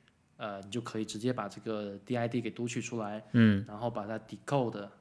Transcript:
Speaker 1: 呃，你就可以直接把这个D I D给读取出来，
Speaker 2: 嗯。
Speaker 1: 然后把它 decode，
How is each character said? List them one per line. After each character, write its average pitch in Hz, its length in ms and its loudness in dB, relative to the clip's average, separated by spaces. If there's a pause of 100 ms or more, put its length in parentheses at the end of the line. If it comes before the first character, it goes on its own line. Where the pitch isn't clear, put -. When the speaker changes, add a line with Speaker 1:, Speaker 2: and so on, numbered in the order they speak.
(360)
Speaker 1:
呃， 101 240 -6
你 98 100 -12
就 117 100 -2
可 117 200 -4
以 110 40 0
直 107 140 -8
接 123 140 0
把 107 160 -2
这 101 140 -12
个 104 420 -4
D 123 140 -2
I 117 100 2
D 120 140 0
给 110 80 -2
读 120 180 -4
取 123 140 -2
出 117 180 -4
来， 104 320 -4
Speaker 2:
嗯。 110 340 8
Speaker 1:
然 104 120 -10
后 117 100 -2
把 104 180 -4
它 110 120 -4
decode， 110 680 -2 (120)